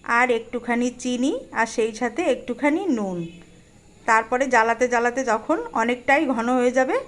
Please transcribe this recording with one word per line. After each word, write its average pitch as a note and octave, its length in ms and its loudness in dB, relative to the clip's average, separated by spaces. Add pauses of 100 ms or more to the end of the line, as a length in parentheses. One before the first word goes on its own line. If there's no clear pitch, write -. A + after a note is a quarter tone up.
(180)
আর B3 80 4 (120)
একটুখানি A#3+ 500 -2 (140)
চিনি, B3+ 300 0 (260)
আর A3+ 160 2
সেই A3+ 260 0
সাথে A#3+ 200 -2 (120)
একটুখানি C#4+ 500 0 (140)
নুন। F#3+ 220 -4 (880)
তারপরে A#3 380 2 (100)
জ্বালাতে A3+ 380 4
জ্বালাতে A#3+ 320 0
যখন A3+ 340 0 (220)
অনেকটাই B3 420 2 (120)
ঘন A#3 120 -2 (120)
হয়ে B3 200 2
যাবে C4+ 180 2 (120)